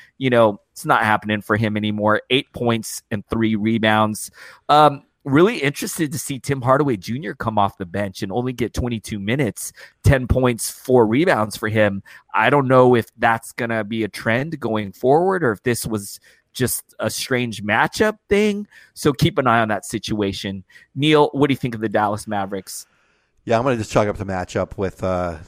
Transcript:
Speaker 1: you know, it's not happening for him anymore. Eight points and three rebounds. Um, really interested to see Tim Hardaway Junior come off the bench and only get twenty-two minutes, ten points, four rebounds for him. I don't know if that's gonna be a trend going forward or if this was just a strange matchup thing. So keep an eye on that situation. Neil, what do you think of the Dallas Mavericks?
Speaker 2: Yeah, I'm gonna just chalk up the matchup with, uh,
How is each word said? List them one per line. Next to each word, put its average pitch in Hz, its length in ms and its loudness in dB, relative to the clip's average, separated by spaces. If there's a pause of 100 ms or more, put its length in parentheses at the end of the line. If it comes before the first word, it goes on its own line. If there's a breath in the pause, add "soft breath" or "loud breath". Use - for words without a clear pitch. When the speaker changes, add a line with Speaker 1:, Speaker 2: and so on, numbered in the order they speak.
(160 soft breath)
Speaker 1:
you 131 140 0
know, 113 300 4 (120)
it's - 140 -14
not 123 160 2
happening 107 400 0
for 107 160 0
him 107 180 0
anymore. 107 540 0
Eight 135 240 0
points 117 560 -2
and 104 180 -6
three 110 280 0
rebounds. 110 760 0 (400 loud breath)
Um, 147 320 4 (220)
really 170 340 4
interested 147 540 -4
to - 60 -6
see 139 200 -8
Tim 135 240 -6
Hardaway 131 340 2
Junior 143 380 -8
come 110 240 -4
off 98 180 0
the 98 80 -8
bench 95 380 -8
and 98 100 -8
only 123 220 -4
get 120 180 -6
twenty-two 117 460 -6
minutes, 110 560 -4 (280 loud breath)
ten 127 240 2
points, 127 440 0
four 123 360 4
rebounds 117 520 0
for 110 100 -4
him. 104 340 0 (300 loud breath)
I 110 160 4
don't 135 200 2
know 127 260 6
if 113 140 0 (100)
that's 113 340 0
gonna 117 320 -4
be 110 180 -4
a 101 60 -2
trend 135 520 -4
going 107 320 -4
forward 170 520 2
or 117 80 2
if 95 100 -6
this 120 220 -2
was 107 360 -6 (320 soft breath)
just - 460 -4
a 110 100 -4
strange 117 540 -4
matchup 151 560 0 (100)
thing. 208 380 0 (260 soft breath)
So 151 200 0
keep - 260 0
an 135 80 2
eye 117 140 4
on 110 80 0
that 101 160 -4
situation. 98 800 -4 (320 soft breath)
Neil, 147 360 4
what 143 140 2
do 139 60 2
you 123 40 0
think 117 200 -6
of 107 40 -8
the 110 80 -2
Dallas 104 380 0
Mavericks? 98 600 -6 (580)
Speaker 2:
Yeah, 117 120 0
I'm 117 60 2
gonna 131 140 0
just 107 160 -6
chalk 107 160 2
up 101 80 -4
the 104 80 -8
matchup 92 520 -6
with, 95 280 -6
uh, 90 440 -2